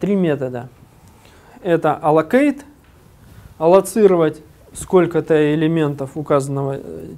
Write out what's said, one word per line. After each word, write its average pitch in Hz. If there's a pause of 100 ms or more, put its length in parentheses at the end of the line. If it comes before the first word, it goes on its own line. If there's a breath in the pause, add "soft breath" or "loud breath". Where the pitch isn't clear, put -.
три 196
метода. 131 (920 soft breath)
Это 160
allocate — 160 (960 soft breath)
аллоцировать 185 (320)
сколько-то 156
элементов 156
указанного, 139
э, -